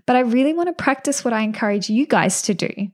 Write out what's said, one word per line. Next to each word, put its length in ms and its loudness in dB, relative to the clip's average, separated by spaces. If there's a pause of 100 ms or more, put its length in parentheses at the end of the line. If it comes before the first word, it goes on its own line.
but 120 2
I 40 4
really 320 2
want 140 0
to 180 -4
practice 400 -2
what 80 -2
I 100 0
encourage 460 -2
you 180 0
guys 360 2
to 120 0
do. 140 -4 (240)